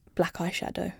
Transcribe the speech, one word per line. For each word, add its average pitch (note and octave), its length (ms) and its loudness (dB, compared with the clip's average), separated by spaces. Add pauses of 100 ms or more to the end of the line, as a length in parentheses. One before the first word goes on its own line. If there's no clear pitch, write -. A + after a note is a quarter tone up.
(160)
black E3+ 180 4
eyeshadow F3+ 640 -2